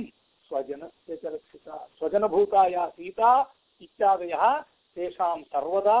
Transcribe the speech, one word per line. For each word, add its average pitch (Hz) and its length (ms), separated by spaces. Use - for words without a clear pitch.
స్వజనస్య 143 640
చ 160 180
రక్షిత, - 340
స్వజనభూతాయా 190 960
సీతా 185 420
ఇత్యాదయః 175 640
తేషాం 175 480
సర్వదా 196 560